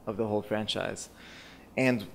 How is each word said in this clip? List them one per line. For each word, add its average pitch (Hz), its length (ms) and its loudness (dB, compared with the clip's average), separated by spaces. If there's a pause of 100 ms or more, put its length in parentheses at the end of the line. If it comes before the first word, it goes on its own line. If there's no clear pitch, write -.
of 107 120 -2
the 110 100 2
whole 104 160 2
franchise. 107 680 -2 (680)
And 123 280 6 (100)